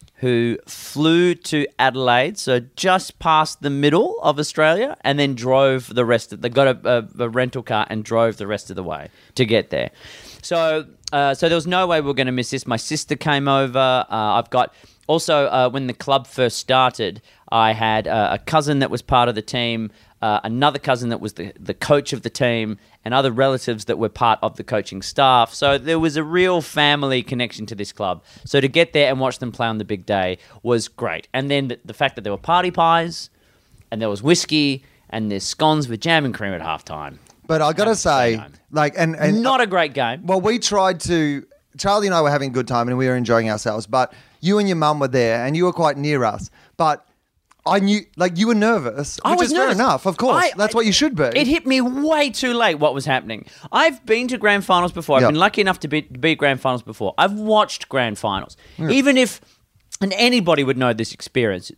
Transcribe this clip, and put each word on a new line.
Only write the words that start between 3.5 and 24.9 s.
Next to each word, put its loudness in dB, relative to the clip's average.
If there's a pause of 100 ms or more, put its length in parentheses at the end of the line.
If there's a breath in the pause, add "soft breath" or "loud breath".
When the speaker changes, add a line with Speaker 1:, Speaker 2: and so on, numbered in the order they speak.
Speaker 1:
the -2
middle 2
of 2
Australia, 0
and 0
then 0
drove 2
the 2
rest 0
of, -12
they -4
got 4 (180)
a, 0 (120)
a, -2
a -2
rental -4
car -2
and -6
drove 0
the -8
rest -6
of -12
the -8
way -10 (240 soft breath)
to 0
get 0
there. -4 (540 loud breath)
So, -2 (260)
uh, 2
so 0
there 4
was -2
no 0
way 2
we -4
were -2
gonna 0
miss -4
this. -6
My 0
sister -6
came -2
over. 2
Uh, 2
I've 0
got, 0 (360 soft breath)
also, 2
uh, 2
when -4
the -6
club -2
first -2
started, 0 (280 soft breath)
I 4
had, 0
uh, 0
a -2
cousin 0
that 0
was -6
part 2
of -2
the -6
team, -4 (320 soft breath)
uh, 0
another 0
cousin -2
that -4
was -10
the, -12
the -8
coach 0
of -6
the -8
team, -2 (260 soft breath)
and -6
other 2
relatives -2
that -2
were -2
part 2
of -4
the -12
coaching -6